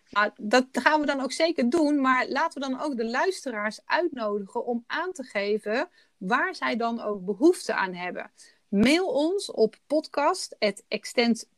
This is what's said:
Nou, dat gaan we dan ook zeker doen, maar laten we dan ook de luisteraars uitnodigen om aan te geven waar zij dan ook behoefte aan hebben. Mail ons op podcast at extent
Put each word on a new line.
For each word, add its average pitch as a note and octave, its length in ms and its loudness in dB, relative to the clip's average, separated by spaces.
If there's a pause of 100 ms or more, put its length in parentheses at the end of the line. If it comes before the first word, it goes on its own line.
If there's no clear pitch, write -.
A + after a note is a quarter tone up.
(100)
Nou, G#3 260 0
dat B3+ 360 2
gaan D#4 280 2
we D4 60 -2
dan C#4 140 0
ook C4 120 -4
zeker D#4+ 380 2
doen, D4 300 4
maar B3+ 280 2
laten D4 320 -2
we C#4 80 -4
dan C4 120 -4
ook D4 160 -4
de A3+ 140 -2
luisteraars A#3+ 760 -4
uitnodigen A3+ 800 -2
om A#3 220 -4
aan E4+ 260 -4
te C4 100 -10
geven G#3+ 680 -2 (280)
waar C#4+ 380 0
zij C4 220 -4
dan A#3 240 -2
ook G#3 240 -6
behoefte G#3 500 2
aan F#3 200 -2
hebben. F3+ 360 -8 (380)
Mail C#4 380 4
ons E4+ 440 -2
op - 260 2 (100)
podcast D#4 720 0
at G3+ 300 -2
extent A#3 680 0